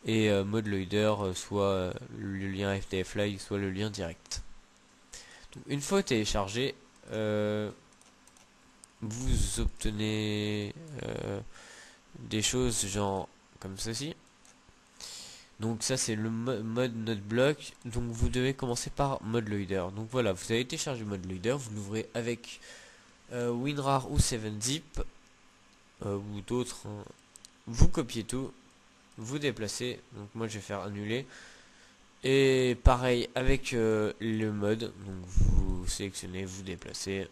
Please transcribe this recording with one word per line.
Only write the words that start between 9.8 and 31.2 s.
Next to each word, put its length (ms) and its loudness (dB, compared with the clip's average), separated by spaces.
euh, 360 -4
des 240 -2
choses 440 2
genre 420 0
comme 180 -10
ceci. 380 -6
Donc 240 -2
ça 120 0
c'est 200 0
le 140 -2
mo-, 340 -2
mode 320 0
notre 240 -2
bloc. 540 2
Donc 260 -2
vous 180 4
devez 260 2
commencer 360 -2
par 320 0
mode 260 0
loader. 460 0
Donc 160 -8
voilà, 220 2
vous 180 -6
avez 140 2
téléchargé 400 -6
mode 260 -4
loader, 260 -2
vous 200 -8
l'ouvrez 380 -6
avec, 440 -6
euh, 200 -2
WinRAR 580 0
ou 80 2
seven 420 0
zip, 400 -4
euh, 120 -2
ou 240 -8
d'autres, 460 -6
hein. 180 -12
Vous 180 10
copiez 380 4
tout, 260 -6
vous 200 -6
déplacez. 600 -4
Donc 200 -12
moi 140 -4
je 60 -8
vais 60 -6
faire 200 -6
annuler. 440 -4